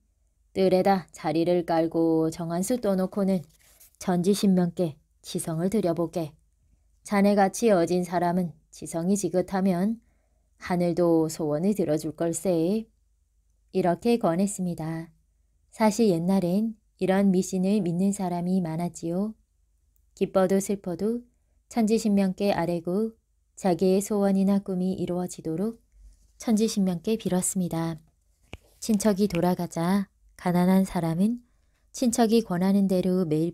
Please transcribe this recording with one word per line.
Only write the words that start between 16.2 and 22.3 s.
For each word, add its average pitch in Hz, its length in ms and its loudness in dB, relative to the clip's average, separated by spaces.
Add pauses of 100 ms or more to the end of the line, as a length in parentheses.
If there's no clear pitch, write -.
이런 190 340 2
미신을 190 500 0
믿는 180 300 0
사람이 180 500 -2
많았지요. 170 720 -4 (800)
기뻐도 190 440 2
슬퍼도 196 640 -4 (480)
천지신명께 202 800 0